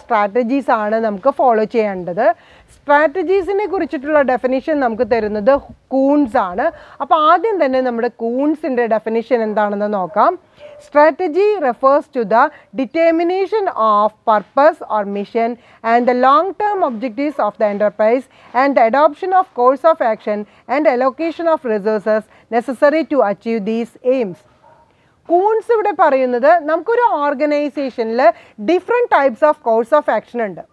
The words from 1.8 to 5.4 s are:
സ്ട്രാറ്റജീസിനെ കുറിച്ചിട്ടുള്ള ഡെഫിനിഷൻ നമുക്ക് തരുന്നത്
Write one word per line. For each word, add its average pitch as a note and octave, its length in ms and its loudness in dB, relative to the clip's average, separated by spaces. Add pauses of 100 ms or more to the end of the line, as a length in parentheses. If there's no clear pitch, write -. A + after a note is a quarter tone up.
സ്ട്രാറ്റജീസിനെ F4+ 960 0
കുറിച്ചിട്ടുള്ള D#4 480 -2 (120)
ഡെഫിനിഷൻ C4 520 -2
നമുക്ക് A3+ 300 -2
തരുന്നത് G#3+ 380 0 (420)